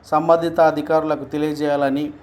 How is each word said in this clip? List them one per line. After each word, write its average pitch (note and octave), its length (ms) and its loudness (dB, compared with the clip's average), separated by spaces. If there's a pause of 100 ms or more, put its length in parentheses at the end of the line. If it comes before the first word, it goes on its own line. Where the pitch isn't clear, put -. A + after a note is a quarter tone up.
(120)
సంబంధిత E3 480 2 (120)
అధికారులకు D3+ 600 -2
తెలియజేయాలని D3 720 -2 (200)